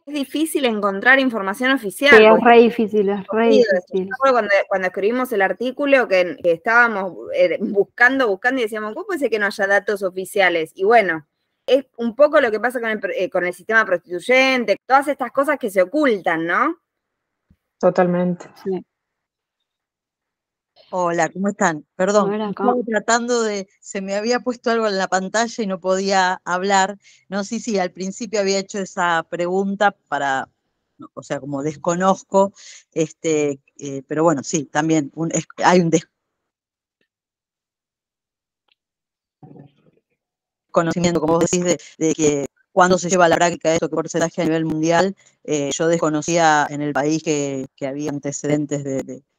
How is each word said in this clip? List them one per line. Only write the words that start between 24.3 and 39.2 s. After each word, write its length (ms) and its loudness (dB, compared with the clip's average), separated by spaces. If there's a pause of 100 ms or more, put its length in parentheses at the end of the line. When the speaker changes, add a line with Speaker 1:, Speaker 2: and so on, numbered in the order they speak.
Speaker 4:
puesto 300 -6
algo 160 0
en 120 -2
la 100 -2
pantalla 560 -2
y 20 -4
no 140 -6
podía 640 0
hablar. 540 0 (320)
No, 140 -6
sí, 160 -8
sí, 180 -4
al 140 -2
principio 480 -6
había 180 0
hecho 200 -8
esa 520 -2
pregunta 600 -2 (160)
para, 420 -4 (640)
o 80 -16
sea, 180 -8
como 220 -8
desconozco, 880 0 (400)
este, 680 -2 (180)
eh, 280 -12
pero 160 -2
bueno, 200 2
sí, 240 -6
también 480 -2
un, 180 -6
es, 140 -4 (180)
hay 160 6
un 80 0
des-, 220 -2 (4000)